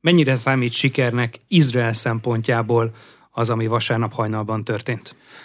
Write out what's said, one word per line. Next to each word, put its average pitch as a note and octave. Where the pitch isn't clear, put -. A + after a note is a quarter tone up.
Mennyire D#3+
számít B2
sikernek A#2+
Izrael B2
szempontjából A2+
az, A#2
ami A2+
vasárnap A2+
hajnalban A2
történt? A2